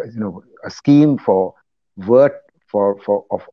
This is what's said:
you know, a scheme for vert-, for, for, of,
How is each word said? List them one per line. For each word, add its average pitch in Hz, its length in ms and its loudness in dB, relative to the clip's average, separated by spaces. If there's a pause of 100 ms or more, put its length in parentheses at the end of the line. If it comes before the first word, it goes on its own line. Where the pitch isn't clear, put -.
(140)
you 113 60 -10
know, 95 240 -10 (200)
a 95 60 -14
scheme 143 480 2
for 95 360 -2 (420)
vert-, 123 460 2 (260)
for, 101 320 -2
for, 101 300 -4
of, 101 120 -6 (100)